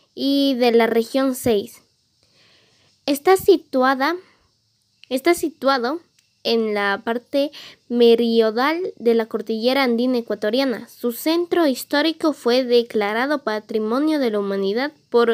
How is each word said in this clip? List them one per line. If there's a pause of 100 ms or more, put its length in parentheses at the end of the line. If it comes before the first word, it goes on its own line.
(140)
y
de
la
región
seis. (1300)
Está
situada, (920)
está
situado (440)
en
la
parte (380)
meridional
de
la
cordillera
andina
ecuatoriana.
Su
centro
histórico
fue
declarado
Patrimonio
de
la
Humanidad (160)
por